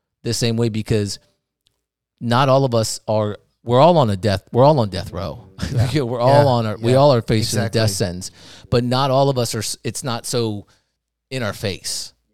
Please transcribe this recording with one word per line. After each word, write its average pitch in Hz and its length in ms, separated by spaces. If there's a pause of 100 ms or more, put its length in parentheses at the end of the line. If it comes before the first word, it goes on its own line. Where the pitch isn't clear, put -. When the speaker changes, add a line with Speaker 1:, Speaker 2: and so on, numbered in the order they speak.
(240)
Speaker 1:
the 117 100
same 117 220
way, 117 120
because 104 500 (1000)
not 120 280
all 135 160
of 120 100
us 110 320
are, 107 300 (260)
we're 120 180
all 165 180
on 120 120
a 98 60
death, 95 260 (100)
we're 120 120
all 147 160
on 107 100
death 92 220
row. 92 400
<laughs> - 40 (360)
Speaker 2:
Yeah. 147 100
Speaker 1:
We're 120 180
all 131 240
Speaker 2:
Yeah. 139 60
Speaker 1:
on 117 160
our, 107 120
we 117 140
Speaker 2:
Yeah. 127 60
Speaker 1:
all 139 160
are 117 80
facing 110 380
a - 60
Speaker 2:
Exactly. 113 140
Speaker 1:
death 110 100
sentence, 92 400 (400)
but 123 120
not 127 280
all 139 200
of 127 80
us 117 160
are, 113 40
s-, - 260
it's 123 180
not 117 240
so 110 400 (640)
in 131 120
our 101 100
face. - 600 (200)